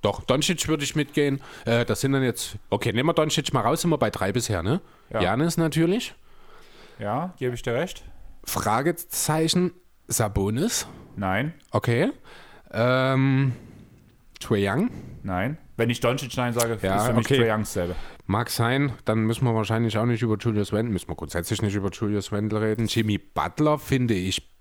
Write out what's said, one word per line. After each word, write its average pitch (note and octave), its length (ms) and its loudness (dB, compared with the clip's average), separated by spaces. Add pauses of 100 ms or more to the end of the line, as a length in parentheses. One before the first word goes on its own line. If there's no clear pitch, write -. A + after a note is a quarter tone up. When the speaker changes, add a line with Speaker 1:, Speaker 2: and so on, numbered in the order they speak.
Speaker 1:
Doch, - 240 -2
Doncic D3+ 440 0
würde D3+ 160 0
ich - 120 -4
mitgehen. C#3+ 440 0 (240)
Äh, A#2 200 2
das A2 160 -2
sind C#3 120 0
dann C3+ 100 2
jetzt, - 340 -2 (140)
okay, G#2 220 0
nehmen B2 160 2
wir E3+ 60 2
Doncic D#3 380 0
mal C3 80 2
raus, A#2+ 220 2
sind F3 80 2
wir D3 80 2
bei G#2+ 120 2
drei G2 220 -2
bisher, G#2+ 300 0
ne? B2+ 180 0 (300)
Speaker 2:
Ja. A2 100 -2
Speaker 1:
Giannis A#2+ 360 2
natürlich. E3 580 0 (840)
Speaker 2:
Ja, C3+ 400 -4
gebe B2 160 -2
ich A#2+ 80 -10
dir A#2+ 120 -2
recht. E3 300 -4 (400)
Speaker 1:
Fragezeichen, D#3+ 1300 0 (360)
Sabonis. G#2+ 800 0 (300)
Speaker 2:
Nein. G2+ 380 0 (160)
Speaker 1:
Okay. A#2+ 400 2 (600)
Ähm, C3 800 2 (880)
Trae G2+ 280 2
Young. E3 220 0 (320)
Speaker 2:
Nein. G2+ 360 -4 (180)
Wenn A#2 140 2
ich A#2 100 0
Doncic B2 360 -2
Nein B2 160 0
sage, A#2 300 0
Speaker 1:
Ja, F#2+ 140 2
Speaker 2:
ist G#2+ 100 2
für B2 80 2
mich A#2 120 2
Speaker 1:
okay. C#3 120 4
Speaker 2:
Trae A#2 140 4
Young A2 80 0
dasselbe. F2+ 340 -2 (320)
Speaker 1:
Mag A2 240 0
sein, B2+ 420 2 (140)
dann A2 180 2
müssen A2+ 200 0
wir A#2 100 4
wahrscheinlich A2 440 2
auch A2+ 80 2
nicht A#2+ 160 0
über A2 140 2
Julius G#2 360 0
Randle, A2 200 0
müssen F2+ 160 -2
wir E2 80 -4
grundsätzlich E2+ 460 -4
nicht G2+ 120 0
über G2 160 0
Julius G#2 420 -2
Randle G#2+ 280 0
reden. A2 260 0
Jimmy G#2+ 320 0
Butler D3+ 600 0
finde B2 360 0
ich F#2+ 360 -4 (100)